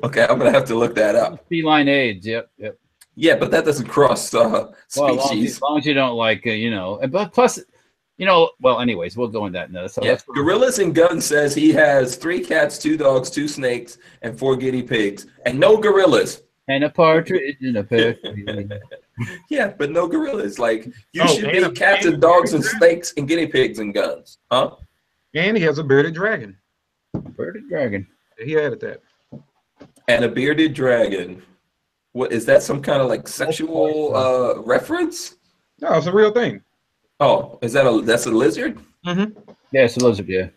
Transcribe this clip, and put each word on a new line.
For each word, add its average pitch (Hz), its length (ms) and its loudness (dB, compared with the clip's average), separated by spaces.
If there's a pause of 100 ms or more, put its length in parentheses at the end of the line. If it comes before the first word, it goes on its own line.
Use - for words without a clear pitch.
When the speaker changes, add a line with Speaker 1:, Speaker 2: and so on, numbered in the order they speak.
Speaker 1:
Okay, 117 260 0
I'm 127 100 2
gonna 120 120 4
have 131 140 4
to 117 100 -4
look 113 220 0
that 107 180 2
up. - 340 -2
Speaker 2:
Feline 156 380 0
aids. 120 400 0
Yep, 113 320 -6
yep. 104 180 -12 (380)
Speaker 1:
Yeah, 151 220 2
but - 160 -2
that 160 120 0
doesn't 135 220 -2
cross, - 480 0
uh, 117 60 2
Speaker 2:
Well, 107 320 0 (160)
as - 80 -10
long 135 220 0
as, 135 80 -2
Speaker 1:
species. 113 280 -2
Speaker 2:
as - 80 -10
long 147 160 0
as 139 80 -4
you 147 80 0
don't, 131 220 0
like, 110 280 -2
uh, 120 60 -2
you 110 220 -4
know, 98 260 -6
and, 131 140 -4
but 190 200 -4
plus, - 280 2 (560)
you 190 100 -4
know, 170 240 4 (100)
well, 123 200 2
anyways, 104 360 -4
we'll 120 120 -4
go 104 180 -6
in 90 60 -8
that. 87 180 -8
No, 90 160 -12
so 104 160 -8
Speaker 1:
Yeah. 107 100 2
Speaker 2:
that's 127 120 -4
Speaker 1:
Gorillas 190 560 0
and 170 120 0
Guns 165 320 2
says 147 300 0
he 156 200 4
has 139 420 4
three 170 280 -4
cats, 151 320 -2
two 156 200 -2
dogs, 135 340 2
two 143 160 -6
snakes, 123 520 -6 (240)
and 117 140 -10
four 131 200 0
guinea 127 260 -4
pigs, 107 440 -2 (200)
and 127 140 -2
no 208 160 6
gorillas. 190 680 2 (240)
Speaker 2:
And 135 160 0
a 147 80 0
partridge 160 680 2
in 127 160 -4
a 101 80 -4
pear 117 300 0
tree. 104 520 -10 (420)
Speaker 1:
<laughs> - 400 -12
Yeah, 262 200 -2 (100)
but - 140 -4
no 170 160 0
gorillas. 180 500 -4
Like, 113 280 -2 (260)
you - 100 -2
Speaker 3:
Oh, 170 140 4
Speaker 1:
should - 80 -4
Speaker 3:
and 143 80 -2
Speaker 1:
be 185 100 0
Speaker 3:
a 180 80 0
Speaker 1:
cats 196 340 2
and 156 140 2
Speaker 3:
bearded - 20 0
Speaker 1:
dogs 170 340 4
and 143 100 0
Speaker 3:
dragon. - 160 -4
Speaker 1:
snakes 170 360 4
and 143 120 -6
guinea 165 180 0
pigs 123 320 0
and 104 160 -8
guns, 80 440 -4 (120)
huh? 123 200 0 (680)
Speaker 3:
And 196 200 0
he 196 60 0
has 147 160 0
a 160 60 -6
bearded 143 300 4
dragon. 160 440 -6 (800)
Speaker 2:
Bearded 190 320 -12
dragon. 113 400 -4 (360)
Speaker 3:
He 151 140 -2
added 139 220 -4
that. 107 200 -12 (1080)
Speaker 1:
And 120 160 2
a 117 40 0
bearded 143 460 0
dragon. 101 680 -2 (720)
What 127 200 -4
is 113 140 -4
that? 139 180 4
Some 143 180 -6
kind 143 180 0
of, 131 80 2
like, 110 120 -2
Speaker 2:
That's - 140 -16
Speaker 1:
sexual, 156 760 -2
Speaker 2:
quite 131 100 0
Speaker 1:
uh, 127 420 0
reference? 311 720 -4 (440)
Speaker 3:
No, 311 140 -2
it's 160 120 2
a 175 60 -4
real 208 200 4
thing. 175 280 -2 (600)
Speaker 1:
Oh, 120 420 2
is 113 120 -4
that 135 120 4
a, 113 160 2
that's 113 240 0
a 120 60 -4
lizard? 156 480 0 (260)
Speaker 3:
Mm-hmm. 196 320 -2 (320)
Speaker 2:
Yeah, 135 140 2
it's 117 120 -2
a 123 80 -4
lizard. 104 240 2
Yeah. 92 280 -4